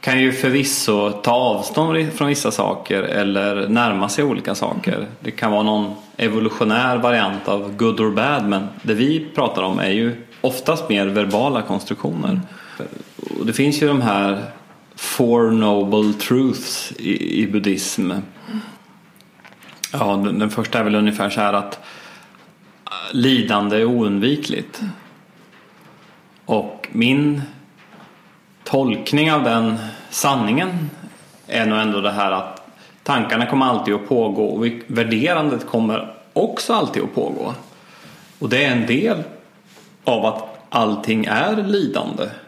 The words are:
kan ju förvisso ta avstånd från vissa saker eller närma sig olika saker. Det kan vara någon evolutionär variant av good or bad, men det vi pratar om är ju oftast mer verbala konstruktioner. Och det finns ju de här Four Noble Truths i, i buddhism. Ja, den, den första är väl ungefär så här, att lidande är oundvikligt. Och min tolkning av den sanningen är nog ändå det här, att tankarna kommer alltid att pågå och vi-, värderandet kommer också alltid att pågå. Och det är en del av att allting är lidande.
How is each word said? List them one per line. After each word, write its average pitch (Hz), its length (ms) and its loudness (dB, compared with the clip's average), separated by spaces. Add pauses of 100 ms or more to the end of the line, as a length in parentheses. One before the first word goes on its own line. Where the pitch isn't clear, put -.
kan 131 180 2
ju 131 120 4
förvisso 127 800 2
ta 120 200 0
avstånd 156 800 0
från 147 140 0
vissa 139 240 0
saker 98 520 -2
eller 101 640 0
närma 107 400 2
sig - 140 0
olika 123 320 -2
saker. - 500 -2 (140)
Det - 120 -8
kan 110 200 -2
vara 104 120 2
någon 107 320 0 (220)
evolutionär 113 800 2
variant 110 500 0
av 101 300 -2
good 110 220 2
or 110 120 4
bad, 120 380 0
men 98 180 0 (140)
det 113 120 0
vi 151 420 2
pratar 117 280 0
om 95 160 0
är 95 100 0
ju 113 260 2 (260)
oftast - 480 0
mer 101 160 2
verbala 104 560 2
konstruktioner. 123 800 -2 (960)
Och - 60 -2
det 113 80 -2
finns 147 300 2
ju 151 40 4
de 139 140 4
här 101 420 2 (520)
Four 117 560 2
Noble 104 600 4
Truths - 840 -2
i, - 460 -2
i 107 40 0
buddhism. 98 640 -2 (1800)
Ja, 131 120 0 (200)
den, 95 140 0
den 107 100 0
första 113 300 -2
är 113 40 2
väl 104 120 2
ungefär 107 340 2
så 107 120 -2
här, 101 120 2
att 101 260 -2 (1300)
lidande 107 680 2
är 113 80 4
oundvikligt. 117 960 0 (1600)
Och - 460 -2
min 139 500 2 (1200)
tolkning 135 680 2
av 147 120 2
den 113 320 2 (340)
sanningen 143 800 0 (580)
är 113 180 0
nog 107 140 2
ändå 104 220 0
det 101 100 0
här, 101 200 0
att 92 300 -4 (420)
tankarna 120 420 0
kommer 131 200 2
alltid 107 280 2
att 104 160 -4
pågå 107 360 2
och 110 200 -2
vi-, 117 220 -2
värderandet 120 800 0
kommer - 460 0 (200)
också - 400 0
alltid 165 300 0
att - 120 -6
pågå. 107 380 -4 (840)
Och 131 100 -4
det 127 160 4
är 131 60 2
en 120 140 2
del 160 380 0 (800)
av 113 220 2
att 107 180 -2 (260)
allting 110 560 0
är 151 300 0
lidande. 196 680 0 (240)